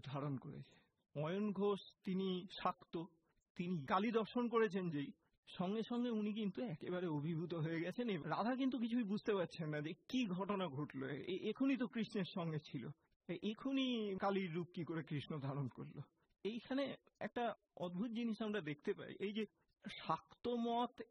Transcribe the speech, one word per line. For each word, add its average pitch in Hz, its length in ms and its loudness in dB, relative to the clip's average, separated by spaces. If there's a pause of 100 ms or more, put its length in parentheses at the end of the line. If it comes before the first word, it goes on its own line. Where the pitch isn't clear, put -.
ধারণ 139 320 -2
করেছে। 139 400 -10 (440)
অয়ন 196 320 0
ঘোষ 196 280 2 (240)
তিনি 185 420 0 (160)
শাক্ত, 175 420 -2 (520)
তিনি 175 300 0
কালী 208 240 4
দর্শন 226 380 2
করেছেন 202 420 4
যেই, 147 200 0 (380)
সঙ্গে 202 340 0
সঙ্গে 240 280 0
উনি 214 220 2
কিন্তু 208 300 -2
একেবারে 180 440 -2
অভিভূত 160 480 0
হয়ে 165 260 0
গেছেন। 185 280 -2
এ-, 180 140 0
রাধা 196 340 2
কিন্তু 262 220 2
কিছুই 233 240 2
বুঝতে 208 320 2
পারছেন 165 340 0
না 151 120 0
যে 151 120 -4 (160)
কি 254 180 2
ঘটনা 190 420 0
ঘটলো, 135 400 -4
এ-, - 420 -2
এখনই 269 260 4
তো 240 100 2
কৃষ্ণের 208 380 0
সঙ্গে 165 340 -2
ছিল, 139 300 -4 (400)
এ-, 170 140 -2
এখনই 233 720 2
কালীর 190 380 2
রূপ 170 200 0
কি 175 100 0
করে 160 180 -2
কৃষ্ণ 151 360 -2
ধারণ 139 300 0
করলো। 147 340 -8 (420)
এইখানে 254 520 -2 (240)
একটা 233 340 -2 (220)
অদ্ভুত 180 340 -2
জিনিস 226 320 0
আমরা 208 180 0
দেখতে 151 320 -2
পাই, 156 260 -6
এই 202 140 -2
যে 208 120 -2 (400)
শাক্ত - 640 -4
মত 240 640 0